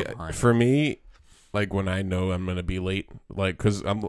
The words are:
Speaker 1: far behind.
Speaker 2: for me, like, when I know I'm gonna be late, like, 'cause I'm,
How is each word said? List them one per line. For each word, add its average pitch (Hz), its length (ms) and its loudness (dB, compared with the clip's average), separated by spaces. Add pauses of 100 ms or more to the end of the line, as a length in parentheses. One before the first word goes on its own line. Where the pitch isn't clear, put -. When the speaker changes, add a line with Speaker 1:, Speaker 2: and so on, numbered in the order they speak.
Speaker 1:
far - 100 -8
behind. 80 220 -8
Speaker 2:
for 120 180 6
me, 127 460 4 (540)
like, 101 200 0
when 95 140 -2
I 92 160 -2
know 92 280 0
I'm 92 140 -2
gonna 90 180 -4
be 90 160 -2
late, 92 300 -2 (200)
like, 95 280 -2
'cause 101 260 2
I'm, 104 260 -2